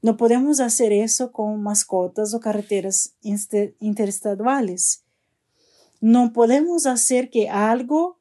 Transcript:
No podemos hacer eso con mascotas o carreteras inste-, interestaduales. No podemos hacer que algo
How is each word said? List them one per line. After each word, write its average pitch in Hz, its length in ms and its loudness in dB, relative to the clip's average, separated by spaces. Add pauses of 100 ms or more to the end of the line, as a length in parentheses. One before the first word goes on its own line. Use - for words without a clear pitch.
No 220 140 2
podemos 254 420 2
hacer 233 340 0
eso 226 380 0
con 214 320 -6
mascotas 208 720 -2
o 233 60 -4
carreteras 208 840 -4
inste-, 208 560 -4
interestaduales. 208 1300 -2 (960)
No 233 320 4
podemos 277 540 2
hacer 254 440 0
que 214 180 0
algo 247 720 0